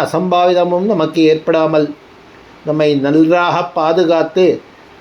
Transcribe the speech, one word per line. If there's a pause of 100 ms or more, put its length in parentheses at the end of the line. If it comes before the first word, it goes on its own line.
அசம்பாவிதமும்
நமக்கு
ஏற்படாமல் (800)
நம்மை
நன்றாக
பாதுகாத்து (560)